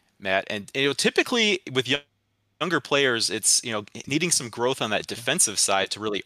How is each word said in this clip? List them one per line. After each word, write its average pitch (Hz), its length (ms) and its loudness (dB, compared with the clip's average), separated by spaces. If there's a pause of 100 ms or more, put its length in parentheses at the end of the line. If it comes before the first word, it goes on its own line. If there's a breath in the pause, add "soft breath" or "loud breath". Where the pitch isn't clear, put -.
(180)
Matt. 95 300 2
And, 104 260 -6
you 139 140 2
know, 139 40 0
typically 226 680 2 (120)
with 123 160 0
young, 143 120 2 (600)
younger 170 200 0
players, 127 500 2
it's, - 340 2
you 120 80 -6
know, 104 120 -4 (220)
needing 156 240 0
some 127 180 0
growth 120 340 -2
on 113 80 -2
that 92 160 0
defensive 120 520 -2
side 98 320 2
to 101 100 -8
really 104 260 -2